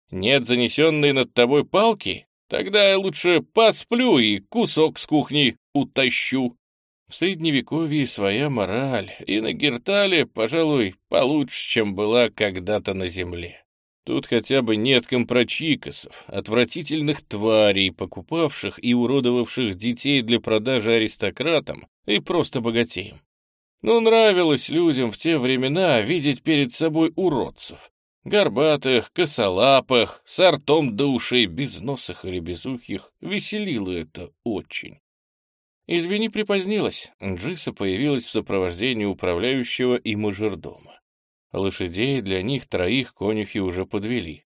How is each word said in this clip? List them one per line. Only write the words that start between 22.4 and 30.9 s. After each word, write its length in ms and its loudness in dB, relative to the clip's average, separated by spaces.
богатеям. 600 -4
Но 180 4
нравилось 720 4
людям 420 2
в 60 -12
те 220 0
времена 600 2
видеть 420 -2
перед 300 2
собой 420 0
уродцев. 760 -4
Горбатых, 880 2
косолапых, 1120 4
с 140 -10
ртом 440 2